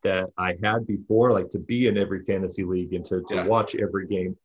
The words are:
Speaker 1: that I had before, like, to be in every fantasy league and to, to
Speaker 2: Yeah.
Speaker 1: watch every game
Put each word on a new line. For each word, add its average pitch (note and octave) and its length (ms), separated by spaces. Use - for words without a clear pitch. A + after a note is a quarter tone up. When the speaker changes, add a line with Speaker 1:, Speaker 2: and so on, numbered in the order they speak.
Speaker 1:
that F#2+ 360
I F#2 240
had A2 240
before, A2 460
like, F#2+ 180
to - 80
be A#2+ 300
in G#2 100
every G2 260
fantasy F#2+ 400
league F2+ 300
and F2+ 120
to, F#2 220
to - 60
Speaker 2:
Yeah. F2+ 120
Speaker 1:
watch A2 280
every G2 320
game F#2 280